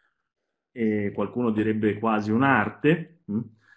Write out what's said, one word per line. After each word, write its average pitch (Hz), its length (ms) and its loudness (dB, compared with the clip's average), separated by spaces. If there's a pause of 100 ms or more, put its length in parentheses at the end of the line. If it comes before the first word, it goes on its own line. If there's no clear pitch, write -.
(720)
e 107 420 -2
qualcuno 113 380 -2
direbbe 107 480 0
quasi 107 320 0
un'arte, 135 1000 0
mm? 104 100 -2 (360)